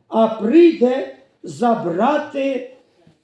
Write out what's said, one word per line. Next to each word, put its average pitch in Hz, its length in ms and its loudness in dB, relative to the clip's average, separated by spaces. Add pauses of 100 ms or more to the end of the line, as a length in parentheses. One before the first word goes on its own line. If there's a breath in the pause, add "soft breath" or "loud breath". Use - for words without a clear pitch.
а 226 200 2
прийде 254 880 2 (260)
забрати 240 1300 -4 (540)